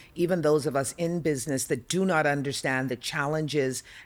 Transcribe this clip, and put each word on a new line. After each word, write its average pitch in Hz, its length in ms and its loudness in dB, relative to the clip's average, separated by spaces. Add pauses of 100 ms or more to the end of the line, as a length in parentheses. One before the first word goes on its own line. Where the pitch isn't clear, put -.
(140)
even 175 300 2
those 151 240 4
of 135 80 -2
us 135 220 0
in 170 240 0
business, 139 440 -2
that 131 220 -4
do 185 180 0
not 156 220 2
understand 135 600 0
the 123 60 -2
challenges 143 880 -2 (220)